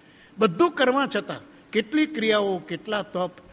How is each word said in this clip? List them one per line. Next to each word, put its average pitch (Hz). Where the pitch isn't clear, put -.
બધું 220
કરવા 262
છતાં -
કેટલી 302
ક્રિયાઓ, 214
કેટલા 185
તપ, 180